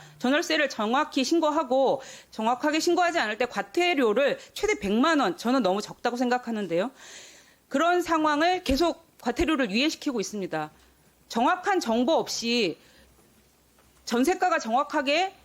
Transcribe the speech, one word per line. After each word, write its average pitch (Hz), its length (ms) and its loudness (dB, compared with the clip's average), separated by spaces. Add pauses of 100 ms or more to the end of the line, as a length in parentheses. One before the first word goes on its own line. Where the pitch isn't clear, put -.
(200)
전월세를 302 500 0
정확히 262 540 -2
신고하고 277 800 2 (260)
정확하게 254 500 0
신고하지 339 380 2
않을 220 220 -2
때 247 80 0
과태료를 269 880 0 (160)
최대 415 260 -2
백만 254 400 2
원, 196 160 0
저는 247 280 0
너무 190 180 2
적다고 240 360 -6
생각하는데요. 233 760 -2 (760)
그런 339 360 2
상황을 320 600 2
계속 311 440 0 (140)
과태료를 247 500 0
유예시키고 254 480 -2
있습니다. 165 500 -6 (600)
정확한 359 500 0
정보 240 340 0
없이 226 640 0 (1300)
전세가가 330 540 0
정확하게 285 720 0 (120)